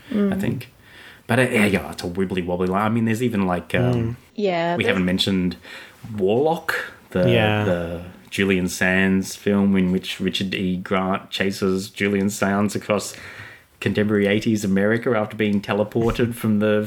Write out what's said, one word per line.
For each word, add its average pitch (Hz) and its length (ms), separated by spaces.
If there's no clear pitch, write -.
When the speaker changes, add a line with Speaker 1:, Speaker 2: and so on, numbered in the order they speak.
Speaker 1:
I 247 40
Speaker 2:
Mm. 196 260
Speaker 1:
think. - 280
But, 117 120
uh, 131 40
yeah, 123 240
yeah, 95 260
it's - 120
a - 20
wibbly 90 380
wobbly 90 240
line. 95 140
I 107 80
mean, 113 160
there's 113 160
even, 104 240
like, 87 280
um, 123 200
Speaker 3:
Mm. 117 220
Speaker 2:
Yeah, 170 420
Speaker 1:
we 110 80
Speaker 2:
there's - 60
Speaker 1:
haven't 95 160
mentioned 92 500
Warlock, 120 760
the, 92 200
Speaker 3:
Yeah. 107 340
Speaker 1:
the 87 400
Julian 95 380
Sands 95 680
film 101 400
in 92 140
which - 300
Richard 92 340
E. 92 220
Grant 92 540
chases 98 580
Julian 101 420
Sands 101 460
across - 400
contemporary 104 460
eighties 107 380
America 104 520
after 107 200
being 104 260
teleported 117 720
from 107 240
the 107 280